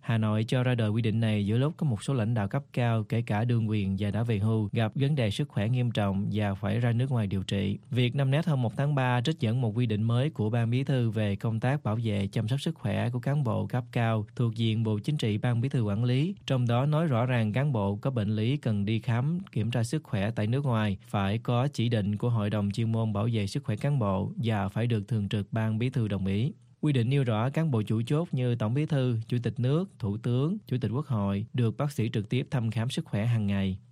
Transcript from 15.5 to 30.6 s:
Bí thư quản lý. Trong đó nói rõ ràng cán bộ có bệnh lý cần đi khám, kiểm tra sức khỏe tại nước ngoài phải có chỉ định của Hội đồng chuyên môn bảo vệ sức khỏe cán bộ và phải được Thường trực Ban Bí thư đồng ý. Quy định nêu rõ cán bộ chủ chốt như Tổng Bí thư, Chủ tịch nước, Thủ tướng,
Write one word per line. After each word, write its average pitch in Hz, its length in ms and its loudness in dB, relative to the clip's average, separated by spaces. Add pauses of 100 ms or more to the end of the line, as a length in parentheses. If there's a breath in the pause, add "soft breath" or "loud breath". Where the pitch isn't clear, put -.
Bí 135 80 0
thư 135 120 0
quản 104 220 0
lý. 135 320 2 (100)
Trong 127 220 0
đó 120 180 2
nói 151 220 2
rõ 123 180 2
ràng 113 280 0
cán 139 180 2
bộ 101 240 0
có 131 160 -2
bệnh 107 240 0
lý 113 220 0
cần 104 280 0
đi 110 140 0
khám, 127 400 0 (120)
kiểm 113 200 -2
tra 120 120 0
sức 151 200 -4
khỏe 104 280 -2
tại 110 160 -2
nước 135 180 0
ngoài 107 320 0 (100)
phải 101 300 0
có 120 360 0
chỉ 117 160 0
định 104 260 0
của 120 140 0
Hội 107 200 0
đồng 104 220 0
chuyên 117 200 0
môn 113 220 0
bảo 104 200 0
vệ 104 140 0
sức 143 160 -4
khỏe 107 120 -2
cán 139 240 0
bộ 98 320 0 (120)
và 107 260 0
phải 113 180 -2
được 107 200 0
Thường 104 220 0
trực 104 240 -2
Ban 110 240 0
Bí 123 120 0
thư 120 180 0
đồng 98 180 -2
ý. 104 280 0 (280)
Quy 151 120 2
định 120 160 2
nêu 139 140 2
rõ 117 260 0
cán 160 220 0
bộ 110 100 2
chủ 107 200 0
chốt 151 300 0
như 123 240 0
Tổng 113 180 -2
Bí 151 120 0
thư, 127 320 0 (100)
Chủ 120 160 -2
tịch 117 160 -2
nước, 147 300 0 (100)
Thủ 101 180 -2
tướng, 131 400 0 (100)